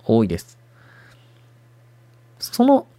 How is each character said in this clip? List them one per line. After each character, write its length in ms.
多 200
い 40
で 100
す。 200
そ 240
の 220